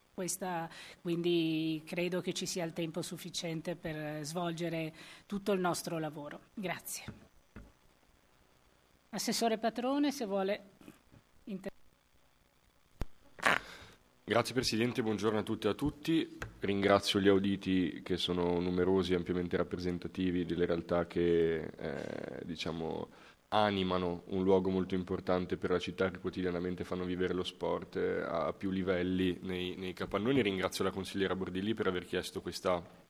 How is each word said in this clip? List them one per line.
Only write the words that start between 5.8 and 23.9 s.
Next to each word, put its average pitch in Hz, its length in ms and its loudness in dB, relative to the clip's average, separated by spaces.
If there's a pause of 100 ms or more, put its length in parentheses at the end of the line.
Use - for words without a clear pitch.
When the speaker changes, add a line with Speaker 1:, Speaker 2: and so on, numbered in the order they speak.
Speaker 1:
lavoro. 147 400 -8 (140)
Grazie. - 500 -6 (2000)
Assessore 220 480 0
Patrone, 254 520 2
se 269 140 -4
vuole 196 380 0 (800)
inter- 190 280 -8 (2500)
Speaker 2:
Grazie 113 300 2
Presidente, 117 500 2
buongiorno 107 340 2
a 104 60 0
tutte 107 240 0
e - 20 4
a 101 40 0
tutti. 147 640 -2 (220)
Ringrazio 101 640 4
gli 95 80 8
auditi 95 760 4
che 92 140 -2
sono 87 420 2
numerosi 90 540 4
e 90 40 4
ampiamente 87 400 0
rappresentativi 87 880 0
delle 85 220 2
realtà 85 400 2
che, 82 560 4
eh, 73 800 -6
diciamo, 82 640 -4 (420)
animano 92 760 2